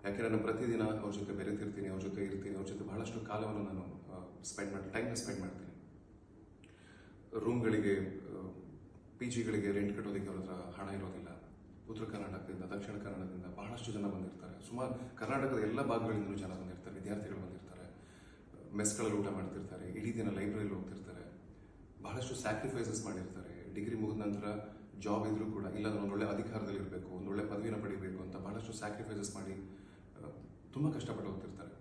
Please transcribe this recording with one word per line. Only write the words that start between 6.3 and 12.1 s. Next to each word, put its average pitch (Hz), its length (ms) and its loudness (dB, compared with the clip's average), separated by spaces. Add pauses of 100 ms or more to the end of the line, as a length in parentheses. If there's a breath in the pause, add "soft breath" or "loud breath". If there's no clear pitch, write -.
ರೂಮ್‌ಗಳಿಗೆ, 104 720 6
ಆ, 95 320 -6 (680)
ಪಿ 123 80 0
ಜಿಗಳಿಗೆ 107 460 4
ರೆಂಟ್ 101 260 4
ಕಟ್ಟೋದಕ್ಕೆ 98 320 0
ಅವ್ರ 92 100 -2
ಹತ್ರ 90 420 -4
ಹಣ 98 80 -2
ಇರೋದಿಲ್ಲ. 92 360 -4 (640)
ಉತ್ತರ 110 160 -4
ಕರ್ನಾಟಕದಿಂದ, 95 580 -4